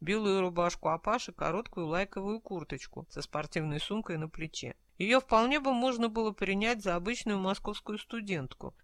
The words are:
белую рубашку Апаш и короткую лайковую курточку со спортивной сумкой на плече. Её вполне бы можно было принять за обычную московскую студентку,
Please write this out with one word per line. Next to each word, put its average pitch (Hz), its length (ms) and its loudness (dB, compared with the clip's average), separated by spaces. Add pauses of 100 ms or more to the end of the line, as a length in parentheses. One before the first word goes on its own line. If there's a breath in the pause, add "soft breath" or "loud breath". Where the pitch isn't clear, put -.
белую 196 400 2
рубашку 175 500 2
Апаш 208 400 0
и - 20 -14
короткую 165 560 -2
лайковую 196 520 -2
курточку 151 720 -8
со 147 120 -8
спортивной 151 580 -2
сумкой 202 380 -4
на 156 100 -4
плече. 156 480 -8 (220)
Её 226 200 6
вполне 254 400 4
бы 269 140 2
можно 240 360 2
было 220 220 0
принять 202 540 0
за 180 100 2
обычную 202 460 0
московскую 208 580 -2
студентку, 190 840 -6